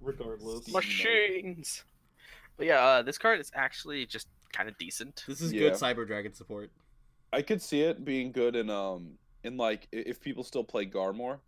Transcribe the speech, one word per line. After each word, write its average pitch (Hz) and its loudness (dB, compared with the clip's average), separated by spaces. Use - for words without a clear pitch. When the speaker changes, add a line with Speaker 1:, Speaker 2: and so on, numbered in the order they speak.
Speaker 1:
but 127 -14
regardless. 113 -8
Speaker 2:
Steam - -6
Knight. 185 2
Speaker 3:
Machines! 196 0
But 151 -2
yeah, 143 8
uh, 131 10
this 131 -4
card 226 4
is - -12
actually 139 -4
just - -10
kinda 107 -4
decent. - -10
Speaker 4:
This 135 -8
is 160 -2
Speaker 2:
Yeah. 156 2
Speaker 4:
good - 4
Cyber 120 -2
Dragon 104 -6
support. 104 -12
Speaker 2:
I 139 2
could 190 0
see 147 2
it 160 2
being 131 -2
good 120 2
in, 110 0
um, 95 -4
in, 123 -8
like, 113 0
i-, 113 -6
if 123 -6
people 127 -8
still 123 -2
play 104 -2
Garmor, 98 -4